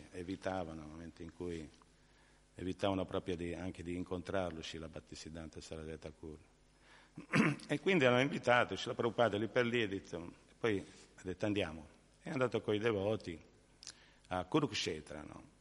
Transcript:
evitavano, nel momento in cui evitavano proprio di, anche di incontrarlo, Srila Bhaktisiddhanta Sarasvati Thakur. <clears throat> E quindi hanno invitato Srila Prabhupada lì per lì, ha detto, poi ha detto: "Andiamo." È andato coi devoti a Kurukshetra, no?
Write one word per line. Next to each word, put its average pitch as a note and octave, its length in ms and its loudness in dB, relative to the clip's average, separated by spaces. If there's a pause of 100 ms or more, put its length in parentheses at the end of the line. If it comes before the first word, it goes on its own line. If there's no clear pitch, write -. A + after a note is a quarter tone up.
(100)
evitavano, F2+ 720 -4
nel D2+ 80 -12
momento E2 320 -12
in E2 100 -12
cui E2+ 340 -6 (920)
evitavano F#2 500 0
proprio F#2 300 -2
di, F2 180 -4
anche F2 280 -8
di F2 140 -4
incontrarlo, F2+ 640 -4
Srila D#2+ 280 -8
Bhaktisiddhanta D#2 760 -12
Sarasvati D#2+ 360 -10
Thakur. D#2 400 -12 (760)
<clears throat> - 540 0
E D3 120 0
quindi F#3 240 6
hanno B2 160 8
invitato A#2+ 560 4
Srila A#2 180 -4
Prabhupada A2+ 440 4
lì A2 100 0
per B2 160 4
lì, A#2+ 160 2
ha G#2+ 80 2
detto, F#2 420 -6 (280)
poi G#2 260 2 (380)
ha F#2 80 -4
detto: G2 160 -2
"Andiamo." E2 540 -2 (220)
È E3+ 80 -8
andato B2+ 300 2
coi G#2+ 180 2
devoti G#2 580 0 (920)
a F2+ 160 0
Kurukshetra, F#2 760 0
no? - 280 -16 (100)